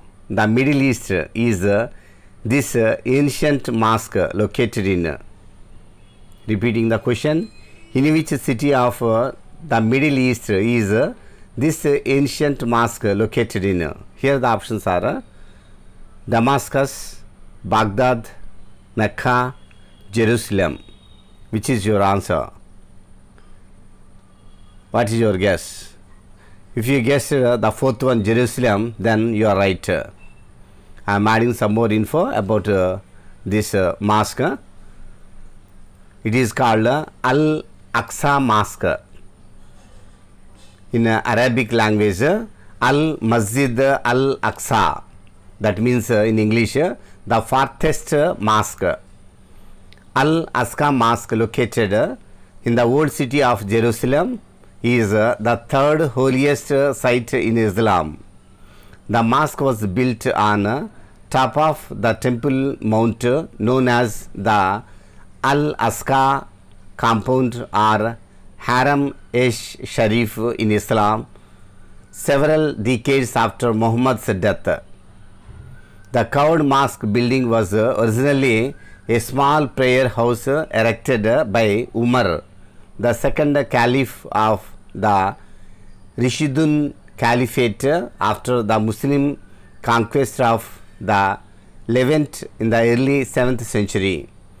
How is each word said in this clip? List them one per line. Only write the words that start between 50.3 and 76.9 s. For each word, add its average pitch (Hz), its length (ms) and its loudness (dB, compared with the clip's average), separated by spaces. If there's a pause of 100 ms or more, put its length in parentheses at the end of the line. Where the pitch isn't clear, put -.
Mosque, 117 360 0
located, 110 600 0
uh, 160 220 0 (480)
in 120 120 0
the 120 80 4
old 139 280 2
city 143 320 0
of 113 240 2
Jerusalem, 127 720 0 (440)
is, 113 300 2
uh, 107 260 2
the 117 180 0 (100)
third 147 420 2
holiest, 135 640 0
uh, 139 220 2
site 123 400 -2
in 117 240 0
Islam. 98 640 0 (840)
The 117 140 2
mosque 139 380 0
was 117 240 0
built 120 420 -2
on, 104 380 2
uh, 143 220 -4 (420)
top 131 280 0
of 156 320 0
the 98 240 -2
temple 135 680 -2
mount, 113 440 0
uh, 143 220 0 (120)
known 127 280 2
as 120 460 0
the 101 500 0 (600)
Al-Aqsa 135 1040 0 (500)
compound 117 760 0
or 107 440 2 (400)
Haram-esh 127 1300 -2
Sharif 113 540 0
in 113 340 -2
Islam, 107 560 0 (840)
several 147 640 2
decades 123 600 0
after 117 380 0
Muhammad's 113 520 0
death. 95 580 -2 (1300)
The 117 120 2
covered 151 380 2
mosque 135 480 0